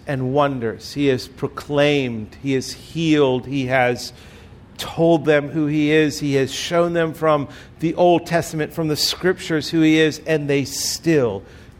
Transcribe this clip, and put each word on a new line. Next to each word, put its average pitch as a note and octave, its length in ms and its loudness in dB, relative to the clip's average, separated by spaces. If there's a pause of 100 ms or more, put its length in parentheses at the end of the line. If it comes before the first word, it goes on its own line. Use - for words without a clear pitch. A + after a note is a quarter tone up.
and C3 260 -4
wonders. C3 600 -2
He C#3+ 140 0
has B2+ 200 0
proclaimed, C#3 1120 -2
he C3+ 120 -4
has C3 180 -2
healed, D3 760 0
he C3 200 -4
has B2 460 0 (680)
told E3 480 2
them D3 240 2
who D3+ 160 -2
he D3 260 0
is. D#3 260 2
He C#3+ 160 -2
has C3+ 160 2
shown E3+ 420 0
them E3 220 0
from D3+ 320 0 (320)
the D#3+ 160 -2
Old F3 320 4
Testament, D#3+ 460 -2
from D#3+ 160 -2
the D3 80 -2
Scriptures, E3+ 720 -2
who D#3+ 120 0
he D#3 200 6
is, D#3 260 2
and D3 240 0
they C#3+ 140 0
still A#2+ 800 -2 (360)